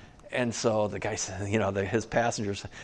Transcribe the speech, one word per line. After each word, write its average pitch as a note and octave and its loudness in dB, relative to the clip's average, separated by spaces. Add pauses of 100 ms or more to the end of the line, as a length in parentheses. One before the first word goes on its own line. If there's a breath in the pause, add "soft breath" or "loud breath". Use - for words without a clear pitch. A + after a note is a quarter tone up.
(320 loud breath)
and A#2+ 0
so A2 2
the G2 -6
guy G#2 -2
said, G2 -6
you G#2 4
know, G2 2
the, G2 2
his G#2 0
passenger A#2 0
said, - -10 (140 loud breath)